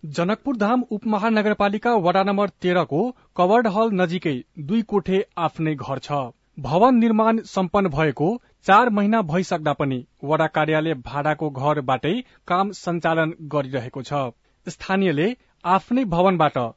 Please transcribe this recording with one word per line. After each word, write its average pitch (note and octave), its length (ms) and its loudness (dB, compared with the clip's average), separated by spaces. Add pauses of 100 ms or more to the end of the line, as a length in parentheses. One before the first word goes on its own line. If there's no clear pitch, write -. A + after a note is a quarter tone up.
जनकपुर F3+ 540 -4
धाम A3+ 340 0
उपमहानगरपालिका G#3+ 1040 0
वडा F#3 280 2
नम्बर G3 260 0
तेह्रको F3+ 640 -2 (200)
कवर्ड G#3+ 320 4
हल A3 260 0
नजिकै F3 500 -2 (160)
दुई F3 220 -2
कोठे G3 440 -2 (120)
आफ्नै D#3 380 -2
घर C3+ 240 -8
छ। - 120 -10 (480)
भवन F3+ 360 4
निर्माण A3+ 460 4
सम्पन्न F#3+ 460 0
भएको D3+ 420 0 (360)
चार A3 240 6
महिना G#3 320 2
भइसक्दा D#3+ 520 -2
पनि C3+ 320 -2 (180)
वडा D#3 240 0
कार्यालय D#3 460 0
भाडाको D3 560 -4
घरबाटै C#3 640 -2 (340)
काम F#3+ 240 0
सञ्चालन E3 680 -2
गरिरहेको C3+ 600 -6
छ। C3+ 120 -10 (540)
स्थानीयले F#3+ 680 0 (300)
आफ्नै G#3 400 0
भवनबाट E3+ 520 2 (200)